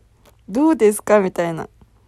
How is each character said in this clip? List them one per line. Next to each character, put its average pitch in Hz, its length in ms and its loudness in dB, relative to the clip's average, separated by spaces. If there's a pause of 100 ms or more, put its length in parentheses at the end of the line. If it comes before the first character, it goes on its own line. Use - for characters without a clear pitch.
(480)
「ど 277 220 0
う 320 80 2
で 214 160 4
す - 100 -10
か？」 208 160 4
み 190 140 -2
た 175 120 -4
い 170 80 -6
な。 160 140 -12 (400)